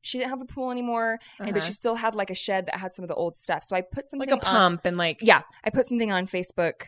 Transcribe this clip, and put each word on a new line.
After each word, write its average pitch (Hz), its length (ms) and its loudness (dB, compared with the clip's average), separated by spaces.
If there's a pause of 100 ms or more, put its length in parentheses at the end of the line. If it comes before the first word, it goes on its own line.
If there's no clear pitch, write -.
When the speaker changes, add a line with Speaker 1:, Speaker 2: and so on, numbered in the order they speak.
Speaker 1:
she - 160 -6
didn't 254 120 0
have 262 100 -6
a 262 40 -12
pool 254 260 -6
anymore, 233 480 -2 (220)
and, 202 120 -4
but 196 120 2
she 175 60 -2
Speaker 2:
Uh-huh. - 20 -4
Speaker 1:
still 233 240 0
had, 226 180 0
like, 196 160 -2
a 185 60 -4
shed 190 300 -2
that - 100 -4
had 185 180 -8
some 185 80 -12
of 170 60 -10
the 165 80 -4
old 170 200 -2
stuff. - 280 -4
So 196 100 -6
I 185 60 2
put - 280 -10
something 269 220 -6
Speaker 2:
Like 269 100 4
a - 60 -4
Speaker 1:
on 190 80 2
Speaker 2:
pump 180 300 6
and, 175 120 0
like 170 260 0
Speaker 1:
Yeah. 196 200 8 (220)
I 214 60 2
put 254 160 2
something 226 260 0
on 185 160 0
Facebook 180 600 -2